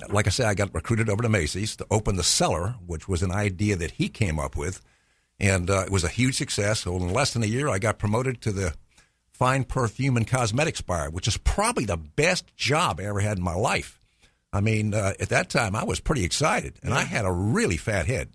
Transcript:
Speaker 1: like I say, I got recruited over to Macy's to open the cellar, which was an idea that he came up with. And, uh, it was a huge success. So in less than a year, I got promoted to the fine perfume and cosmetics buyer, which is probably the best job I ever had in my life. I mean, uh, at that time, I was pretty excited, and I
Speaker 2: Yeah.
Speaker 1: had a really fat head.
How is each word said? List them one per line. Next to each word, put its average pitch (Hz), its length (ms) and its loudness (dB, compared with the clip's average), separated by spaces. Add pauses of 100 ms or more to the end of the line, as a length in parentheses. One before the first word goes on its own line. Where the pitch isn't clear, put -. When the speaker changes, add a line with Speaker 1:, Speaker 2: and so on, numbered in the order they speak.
Speaker 1:
like 104 180 2
I 98 40 4
say, 127 120 0
I 104 100 2
got 98 220 0
recruited 110 340 0
over 104 140 0
to 113 60 2
Macy's 101 480 0
to - 120 -10
open 104 280 2
the 85 60 0
cellar, 92 520 2 (100)
which 85 220 -8
was 95 160 0
an 90 80 0
idea 101 460 0
that 82 140 -4
he - 180 -2
came 80 280 -2
up 67 200 -4
with. 80 240 -6 (580)
And, 92 300 2
uh, 95 160 2
it 92 60 -8
was 95 120 2
a 85 60 0
huge 131 260 0
success. 107 460 -2
So 90 160 -4
in 90 160 -2
less 143 200 0
than 117 100 0
a 104 40 0
year, 135 220 -2
I 98 100 0
got 104 180 0
promoted 120 440 0
to 110 100 -2
the 92 220 -2 (580)
fine 131 320 2
perfume 127 540 0
and 110 100 2
cosmetics 127 540 0
buyer, 78 280 -2
which 85 180 -4
is 107 100 0
probably 220 480 0
the 87 120 -2
best 147 600 -2
job 131 420 0
I 95 60 -6
ever 104 160 -2
had 104 160 0
in 90 60 -2
my 87 120 0
life. 151 440 -2 (520)
I 98 100 2
mean, 107 320 2
uh, 101 260 0
at 95 100 -2
that 127 200 0
time, 110 260 2
I 123 100 -2
was 90 140 -2
pretty 135 260 0
excited, - 580 0
and 98 100 -2
I 156 80 2
Speaker 2:
Yeah. - 60 -2
Speaker 1:
had 113 180 -2
a 92 60 2
really 104 460 2
fat 95 300 -2
head. 76 280 -2